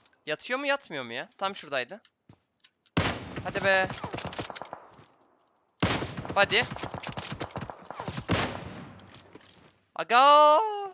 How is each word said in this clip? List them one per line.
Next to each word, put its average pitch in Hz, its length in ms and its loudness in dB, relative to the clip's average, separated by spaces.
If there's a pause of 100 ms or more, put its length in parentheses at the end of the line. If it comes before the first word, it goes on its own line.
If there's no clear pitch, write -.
(260)
Yatıyor 247 340 -6
mu, 285 60 -8
yatmıyor 277 380 -2
mu 117 100 -10
ya? 143 240 -10
Tam 196 180 -4
şuradaydı. 139 460 -6 (1400)
Hadi 185 200 -6
be. 190 240 4 (2500)
Hadi. 202 300 4 (3250)
Aga. 294 640 8 (340)